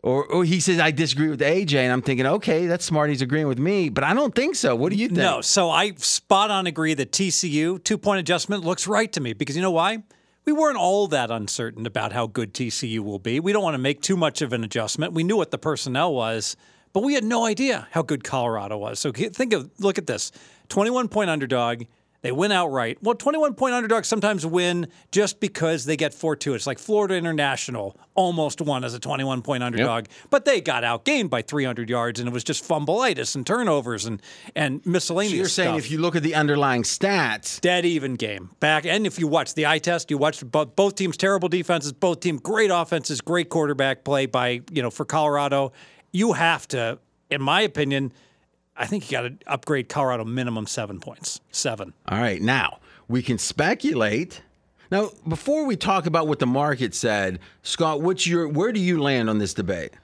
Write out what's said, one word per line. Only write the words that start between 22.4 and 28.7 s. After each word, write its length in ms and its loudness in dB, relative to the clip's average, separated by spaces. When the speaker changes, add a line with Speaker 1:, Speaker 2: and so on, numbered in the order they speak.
Speaker 2:
outright. 500 0
Well, 120 0
twenty-one 400 0
point 180 0
underdogs 340 0
sometimes 380 0
win 440 0
just 300 0
because 460 -2
they 100 0
get 160 -2
fortuitous. 540 -2
Like 120 -4
Florida 360 0
International 840 -2
almost 460 2
won 240 -2